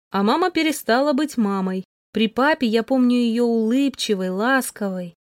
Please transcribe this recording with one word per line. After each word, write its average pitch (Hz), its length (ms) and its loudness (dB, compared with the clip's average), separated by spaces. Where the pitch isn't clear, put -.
а 196 120 0
мама 320 280 2
перестала 302 600 0
быть 285 240 -2
мамой. 190 480 -2
При 214 160 2
папе 285 380 0
я 226 160 2
помню 247 340 2
её 240 280 0
улыбчивой, 226 840 0
ласковой. 196 920 -4